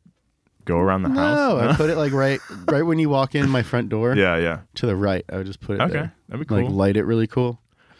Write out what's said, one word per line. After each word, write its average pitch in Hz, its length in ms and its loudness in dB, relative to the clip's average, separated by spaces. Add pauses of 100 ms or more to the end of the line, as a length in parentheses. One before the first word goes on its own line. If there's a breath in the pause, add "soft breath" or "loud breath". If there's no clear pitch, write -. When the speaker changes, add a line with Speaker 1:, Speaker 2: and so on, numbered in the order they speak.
(640)
Speaker 1:
go 87 120 0
around 95 260 2
the - 60 0
Speaker 2:
No, - 120 0
Speaker 1:
house? 247 400 2
Speaker 2:
I 117 60 2
Speaker 1:
No? - 80 4
Speaker 2:
put 156 140 2
it, 160 80 -2
like, 147 160 0
right, 135 260 0 (140)
Speaker 1:
<laughs> 87 140 -10
Speaker 2:
right 151 160 2
when 165 160 0
you 151 100 2
walk 135 260 0
in 139 140 2
my 127 140 2
front 120 260 -2
door. 113 260 0
Speaker 1:
Yeah, 92 220 2
yeah. 82 220 0 (160)
Speaker 2:
To - 100 -6
the 104 100 0
right, 95 360 0
I 92 60 -6
would 95 100 -6
just 98 140 -14
put 101 160 -6
it 104 60 0
Speaker 1:
Okay, 175 100 -2
Speaker 2:
there. 156 200 -6 (160)
Speaker 1:
that'd 143 180 -10
be 113 80 -2
Speaker 2:
Like, - 120 2
Speaker 1:
cool. 98 80 -2
Speaker 2:
light 98 220 2
it 107 80 0
really 113 220 0
cool. 123 320 -2 (400 soft breath)